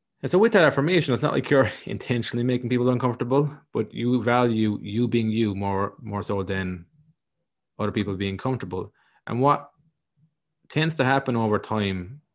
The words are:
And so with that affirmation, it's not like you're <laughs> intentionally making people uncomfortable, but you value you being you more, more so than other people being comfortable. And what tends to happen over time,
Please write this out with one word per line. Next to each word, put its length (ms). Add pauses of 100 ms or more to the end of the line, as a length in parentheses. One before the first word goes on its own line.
(220)
And 80
so 80
with 140
that 140
affirmation, 480
it's 100
not 80
like 180
you're 280
<laughs> 80
intentionally 580
making 240
people 220
uncomfortable, 600 (220)
but 220
you 280
value 600
you 260
being 240
you 240
more, 460
more 220
so 200
than 420 (920)
other 140
people 220
being 220
comfortable. 560 (340)
And 120
what 320 (960)
tends 280
to 100
happen 320
over 200
time, 640 (160)